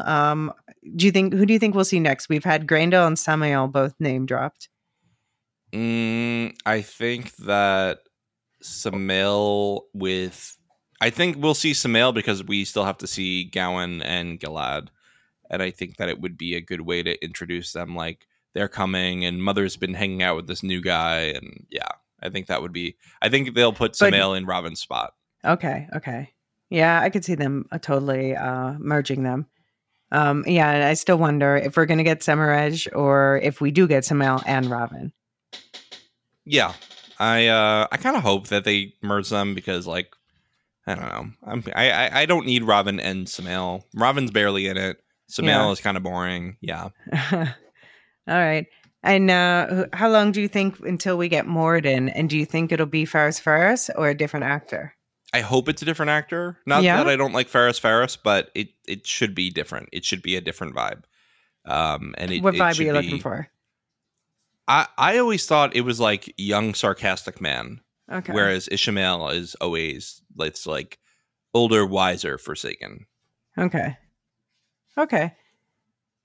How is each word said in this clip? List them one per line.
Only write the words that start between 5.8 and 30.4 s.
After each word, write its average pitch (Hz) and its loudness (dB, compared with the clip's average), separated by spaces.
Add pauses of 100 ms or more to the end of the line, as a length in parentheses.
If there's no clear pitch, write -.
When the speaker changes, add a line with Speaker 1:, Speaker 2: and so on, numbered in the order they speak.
Speaker 2:
I 107 0
think 120 -6
that 98 2 (640)
Samael 101 0
with, 92 -6 (460)
I 113 2
think 175 -2
we'll 151 2
see 151 0
Samael 123 4
because 104 -2
we 101 -2
still 98 -2
have 98 -4
to 92 -10
see 90 -4
Gowan 90 -4
and 85 -6
Gilad. 73 -6 (600)
And 92 -4
I 92 -4
think 90 -12
that 92 -6
it 78 -8
would 87 -8
be 85 -6
a 85 -6
good 82 -10
way 87 -4
to 85 -6
introduce 85 -10
them, 87 -10
like, 82 -10 (260)
they're 101 -2
coming 92 -2
and 90 -4
Mother's 98 0
been 92 -6
hanging 95 -4
out 90 2
with 82 -8
this 92 -10
new 92 -4
guy. 82 0
And - -8
yeah, - -8 (340)
I 92 -8
think 92 -8
that 73 -2
would 87 -8
be, 87 -8 (260)
I - 2
think 131 0
they'll 117 6
put 110 -2
Speaker 1:
But - -12
Speaker 2:
Samael 98 4
in 92 -4
Robin's 87 -4
spot. - -6 (300)
Speaker 1:
Okay, 147 -2
okay. 135 -10 (380)
Yeah, 165 4
I 190 2
could 196 -2
see 180 -2
them, 139 -2
uh, 139 -8
totally, 135 0
uh, 127 -4
merging 143 0
them. 131 -2 (680)
Um, 147 2